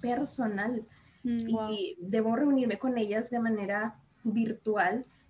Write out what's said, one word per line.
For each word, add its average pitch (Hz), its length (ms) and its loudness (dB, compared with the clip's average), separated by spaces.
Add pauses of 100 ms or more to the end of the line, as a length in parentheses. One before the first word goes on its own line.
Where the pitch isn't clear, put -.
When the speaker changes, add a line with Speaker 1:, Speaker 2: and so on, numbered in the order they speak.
Speaker 1:
personal 233 840 0 (380)
Speaker 2:
Mm, 233 260 0
Speaker 1:
y 226 40 0
Speaker 2:
wow. 214 220 0 (240)
Speaker 1:
debo 220 360 0
reunirme 254 420 2
con 254 220 -2
ellas 214 320 0
de 240 80 0
manera 214 600 -2 (240)
virtual 220 840 0 (240)